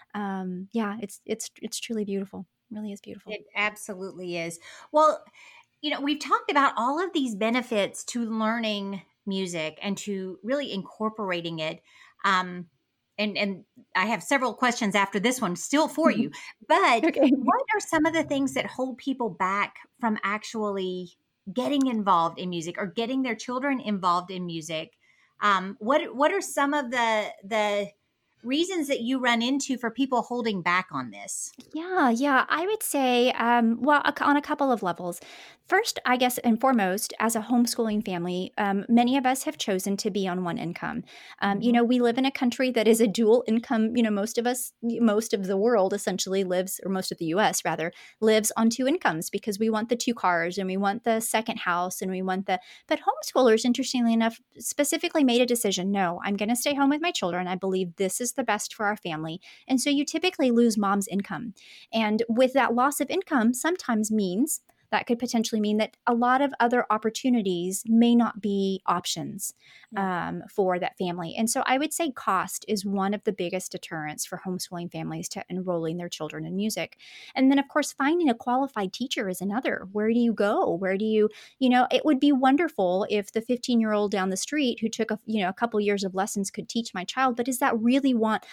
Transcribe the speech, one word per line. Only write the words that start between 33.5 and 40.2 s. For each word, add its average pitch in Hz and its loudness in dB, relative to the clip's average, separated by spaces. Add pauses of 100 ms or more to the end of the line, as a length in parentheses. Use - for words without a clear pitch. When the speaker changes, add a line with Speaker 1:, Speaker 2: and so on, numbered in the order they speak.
Speaker 1:
well, 285 4
a, - 0
on 285 6
a 294 2
couple 285 0
of 214 2
levels. 180 -4 (460)
First, 392 2
I 254 4
guess, 247 2
and 220 2
foremost, 214 2
as 226 0
a 226 0
homeschooling 233 0
family, 180 -4
um, 202 0
many 240 6
of 254 0
us 262 0
have 302 -6
chosen 196 -2
to 208 -4
be 190 -2